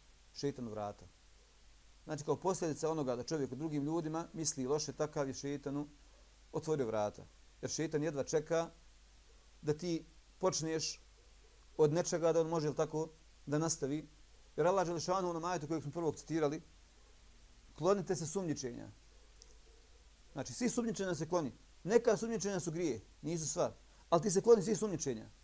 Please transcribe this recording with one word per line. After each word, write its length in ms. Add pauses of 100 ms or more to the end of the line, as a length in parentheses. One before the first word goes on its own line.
(340)
šeitanu 380
vrata. 340 (960)
Znači, 200
kao 120
posljedica 560
onoga 240
da 80
čovjek 280
u 40
drugim 280
ljudima 500
misli 340
loše, 260
takav 340
je 60
šeitanu 540 (640)
otvorio 360
vrata. 380 (360)
Jer 100
šeitan 320
jedva 200
čeka 460 (920)
da 120
ti 320 (340)
počneš 640 (760)
od 160
nečega 400
da 80
on 60
može, 200
jel 60
tako, 360 (360)
da 120
nastavi. 500 (480)
Jer 120
Allah 200
Želešanu 400
u 20
onom 160
ajetu 220
kojeg 160
smo 80
prvog 240
citirali, 460 (1160)
"Klonite 400
se 120
sumnjičenja." 600 (1500)
Znači, 200
svi 160
sumnjičenja 460
se 140
kloni. 220 (320)
Neka 340
sumnjičenja 420
su 120
grije, 300 (200)
nisu 260
sva. 260 (360)
Ali 120
ti 100
se 100
kloni 220
svih 140
sumnjičenja. 520 (140)